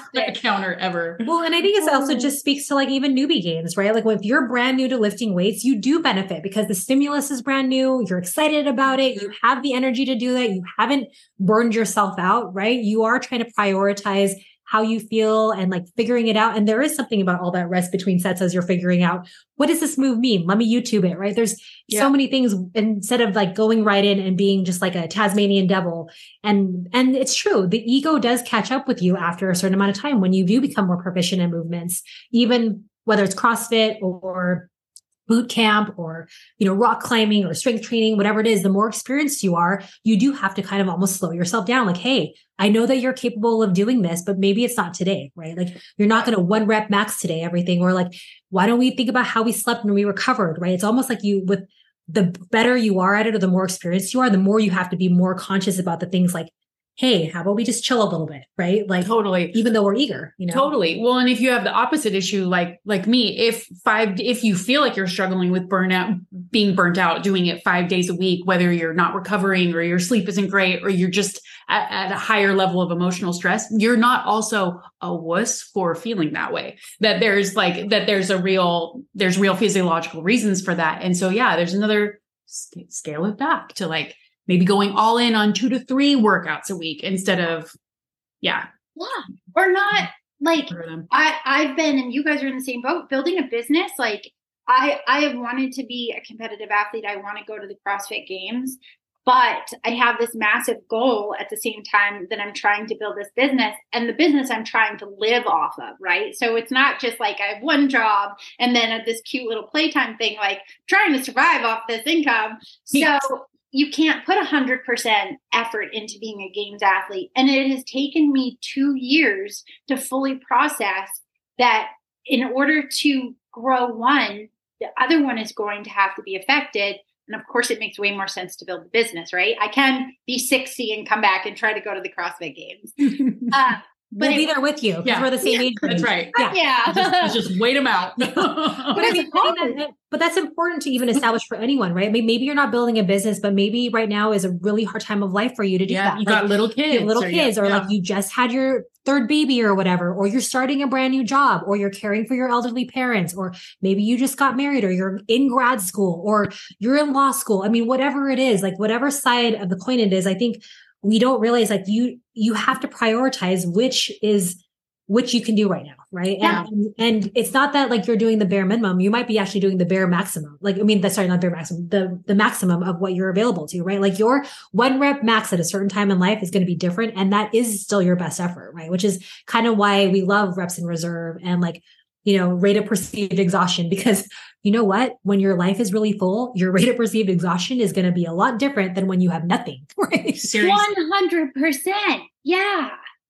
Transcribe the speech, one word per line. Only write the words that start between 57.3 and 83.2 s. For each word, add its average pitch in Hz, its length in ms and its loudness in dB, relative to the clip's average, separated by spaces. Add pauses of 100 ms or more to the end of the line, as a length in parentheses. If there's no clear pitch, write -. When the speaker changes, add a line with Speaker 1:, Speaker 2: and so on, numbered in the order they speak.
Speaker 3:
about 196 160 -2
we 233 80 -2
just 233 180 -2
chill 240 200 2
a 196 80 2
little 160 160 -4
bit," 143 160 -14 (160)
right? 196 280 0
Like, 180 200 0
Speaker 2:
Totally. 190 480 0
Speaker 3:
even 226 180 2
though 220 120 2
we're 202 100 2
eager, 226 420 -4
you 185 100 -6
know? 175 60 -4
Speaker 2:
Totally. 247 480 0
Well, 247 180 2
and 247 120 4
if 220 100 0
you 254 100 2
have 226 140 0
the 196 80 2
opposite 226 420 0
issue, 190 300 -2
like, 180 400 0
like 196 220 -2
me, 226 320 2
if 226 260 0 (200)
five, 214 360 2
if 233 240 -2
you 214 100 4
feel 247 280 2
like 254 140 0
you're 190 100 -2
struggling 185 440 -2
with 180 160 0
burnout, 185 540 0 (300)
being 202 240 2
burnt 180 240 2
out, 165 240 0
doing 185 240 2
it 170 180 -4
five 180 240 2
days 180 220 0
a 180 40 -2
week, 180 300 0
whether 180 260 2
you're 165 220 0
not 170 220 0
recovering 185 580 0
or 165 80 -2
your 175 200 0
sleep 190 280 0
isn't 190 200 -2
great, 185 340 0
or 196 80 -2
you're 185 180 2
just 190 320 -2 (300)
at, 208 200 0
at 190 220 -2
a 202 60 -4
higher 202 360 2
level 185 280 2
of 175 80 -2
emotional 175 420 -2
stress, 185 340 -2 (120)
you're 233 180 4
not 240 300 2
also 208 520 0 (220)
a 175 140 -6
wuss 170 480 -2
for 175 320 -2
feeling 165 400 -2
that 160 180 -4
way. 139 240 -8 (220)
That 202 220 2
there's, 202 360 2
like, 185 340 0
that 202 180 2
there's 190 200 0
a 196 80 2
real, 180 640 0 (140)
there's 185 240 2
real 196 180 4
physiological 175 640 0
reasons 208 380 2
for 185 140 -2
that. 160 280 -2
And 180 140 0
so, 185 140 0
yeah, 208 260 2
there's 175 160 0
another 208 480 0 (240)
sc-, - 460 -18
scale 156 340 -8